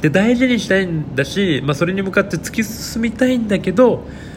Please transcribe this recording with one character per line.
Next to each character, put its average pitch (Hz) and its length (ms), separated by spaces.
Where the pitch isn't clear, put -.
で、 156 80
大 208 280
事 254 120
に 240 100
し - 100
た 190 120
い 190 60
ん 151 280
だ 139 100
し、 160 400
ま 147 80
あ、 - 20
そ 156 100
れ 175 80
に 190 80
向 190 100
か 196 120
っ - 20
て 175 140
突 - 140
き 220 120
進 - 380
み 226 100
た 254 140
い 254 100
ん 226 100
だ 202 120
け 185 140
ど、 220 300